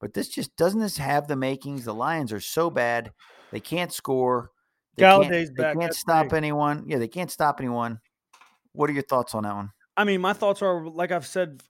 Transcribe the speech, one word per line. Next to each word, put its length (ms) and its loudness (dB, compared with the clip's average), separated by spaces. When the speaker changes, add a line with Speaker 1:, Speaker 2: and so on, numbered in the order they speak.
Speaker 1:
but 140 -10
this 140 -4
just, 280 -10
doesn't 240 2
this 180 -4
have 280 0
the 100 -2
makings? 480 -4
The 100 -6
Lions 380 -2
are 80 -4
so 300 0
bad. 400 0
They 80 -8
can't 320 -4
score. 580 0
They 80 6
Speaker 2:
Galladay's 440 6
Speaker 1:
can't, 80 -12
they 60 0
Speaker 2:
back. 120 2
Speaker 1:
can't 120 -2
Speaker 2:
That's 120 -4
Speaker 1:
stop 280 4
Speaker 2:
big. 80 -2
Speaker 1:
anyone. 520 0
Yeah, 120 0
they 100 0
can't 220 -8
stop 300 0
anyone. 400 -4
What 180 0
are 20 -2
your 120 -2
thoughts 300 0
on 100 -2
that 100 -4
one? 160 -8
Speaker 2:
I 60 2
mean, 160 2
my 140 0
thoughts 260 0
are, 260 0
like 240 -4
I've 140 -2
said 460 -4